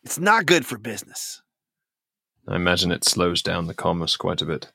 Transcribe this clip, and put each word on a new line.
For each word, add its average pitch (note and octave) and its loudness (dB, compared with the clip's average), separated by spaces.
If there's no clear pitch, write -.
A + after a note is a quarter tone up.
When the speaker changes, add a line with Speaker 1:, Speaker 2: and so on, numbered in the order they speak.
Speaker 1:
It's - -8
not G#3 4
good D#3+ 6
for A#2+ -8
business. - -10
Speaker 2:
I - -4
imagine F2 2
it E2+ -2
slows F2 2
down E2+ -2
the E2 -8
commerce E2+ -2
quite E2 -2
a - -4
bit. - -6